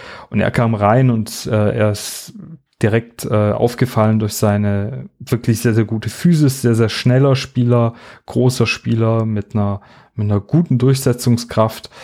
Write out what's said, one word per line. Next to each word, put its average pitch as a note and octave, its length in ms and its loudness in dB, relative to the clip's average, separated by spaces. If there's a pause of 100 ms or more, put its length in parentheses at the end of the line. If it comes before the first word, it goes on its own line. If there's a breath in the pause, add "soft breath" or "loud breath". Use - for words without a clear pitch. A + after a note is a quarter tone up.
(300 loud breath)
Und - 100 -2
er - 120 0
kam A2+ 240 0
rein A2+ 340 4
und, A2+ 380 -4
äh, G#2+ 280 0
er G#2+ 160 0
ist - 420 -10 (500)
direkt, A2+ 420 -2
äh, G#2 280 0
aufgefallen A2+ 640 0
durch G#2+ 160 -4
seine G#2 800 -2
wirklich A2+ 440 -2
sehr, A#2+ 120 2
sehr A2 120 2
gute A2 260 -6
Physis, D3+ 500 2
sehr, A#2 140 2
sehr A2+ 140 2
schneller C3 460 2
Spieler, A#2+ 600 0 (320 loud breath)
großer A#2+ 400 0
Spieler A2+ 580 0
mit G#2+ 300 -6
einer, G2+ 260 -2 (320 loud breath)
mit G#2+ 160 -4
einer G2+ 120 2
guten D3+ 360 0
Durchsetzungskraft, B2 1120 0 (140 loud breath)